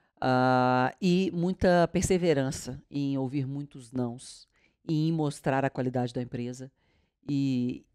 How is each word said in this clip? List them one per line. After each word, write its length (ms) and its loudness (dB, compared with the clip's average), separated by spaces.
Ah, 840 2
e 320 2
muita 580 2
perseverança 880 0
em 280 -2
ouvir 280 -4
muitos 460 -12
nãos, 560 -6
em 240 2
mostrar 500 0
a 60 2
qualidade 460 -2
da 80 -4
empresa 500 -10
e 560 0